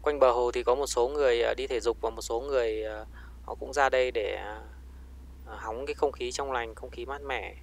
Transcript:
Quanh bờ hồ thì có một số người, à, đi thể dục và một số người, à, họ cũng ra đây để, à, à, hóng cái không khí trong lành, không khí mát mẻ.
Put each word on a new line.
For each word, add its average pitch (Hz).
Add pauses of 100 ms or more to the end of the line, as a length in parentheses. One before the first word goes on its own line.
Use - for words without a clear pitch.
Quanh 147
bờ 131
hồ 120
thì 123
có 120
một 139
số 123
người, 131
à, 113
đi 127
thể 127
dục 113
và 113
một 110
số 117
người, 117
à, 107 (380)
họ 117
cũng 131
ra 135
đây 127
để, 104
à, 104 (840)
à, 110
hóng 113
cái 147
không 143
khí 123
trong 139
lành, 117
không -
khí 120
mát 139
mẻ. 123